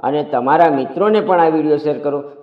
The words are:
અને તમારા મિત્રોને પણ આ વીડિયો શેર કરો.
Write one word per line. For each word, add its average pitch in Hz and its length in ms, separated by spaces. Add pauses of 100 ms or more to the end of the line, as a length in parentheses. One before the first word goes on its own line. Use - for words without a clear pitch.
અને 147 220
તમારા 160 460
મિત્રોને 180 500
પણ 180 200
આ 165 80
વીડિયો 156 300
શેર 147 200
કરો. 143 200 (240)